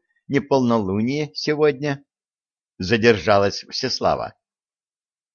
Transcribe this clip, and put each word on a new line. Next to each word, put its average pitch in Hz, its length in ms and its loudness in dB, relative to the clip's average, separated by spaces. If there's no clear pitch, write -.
не 139 100 0
полнолуние 123 960 0
сегодня, — 147 680 -2
задержалась 101 880 2
Всеслава. — 78 680 -4